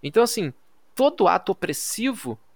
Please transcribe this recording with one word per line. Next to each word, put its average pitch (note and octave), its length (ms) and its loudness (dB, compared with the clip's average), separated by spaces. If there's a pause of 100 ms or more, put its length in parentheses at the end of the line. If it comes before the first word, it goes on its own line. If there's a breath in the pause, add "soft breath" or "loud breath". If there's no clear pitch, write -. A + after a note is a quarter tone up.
Então, D3 200 2
assim, G#3 280 -2 (440)
todo C4+ 340 2
ato F#3 240 2
opressivo G3 840 -6 (180)